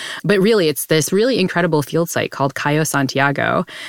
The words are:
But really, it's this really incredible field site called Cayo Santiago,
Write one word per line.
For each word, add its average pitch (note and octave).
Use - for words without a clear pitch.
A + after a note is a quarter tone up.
But G3
really, G3
it's -
this D#3
really G#3+
incredible E3+
field E3
site G#2+
called C#3
Cayo D3+
Santiago, C#3